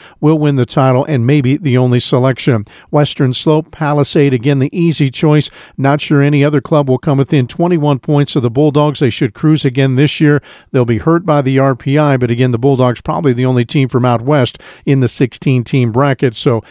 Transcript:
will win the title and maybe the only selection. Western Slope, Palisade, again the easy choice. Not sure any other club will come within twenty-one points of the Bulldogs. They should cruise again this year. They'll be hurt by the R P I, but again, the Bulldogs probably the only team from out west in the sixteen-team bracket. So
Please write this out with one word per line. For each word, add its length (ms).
will 180
win 200
the 100
title 380
and 200
maybe 320
the 200
only 220
selection. 680
Western 420
Slope, 380
Palisade, 640
again 260
the 180
easy 320
choice. 400
Not 260
sure 200
any 220
other 180
club 260
will 120
come 180
within 300
twenty-one 520
points 360
of 60
the 100
Bulldogs. 480
They 100
should 240
cruise 320
again 300
this 240
year. 220
They'll 140
be 140
hurt 260
by 160
the 160
R 180
P 220
I, 200
but 120
again, 220
the 80
Bulldogs 420
probably 320
the 120
only 200
team 220
from 180
out 160
west 380
in 140
the 80
sixteen-team 840
bracket. 440
So 360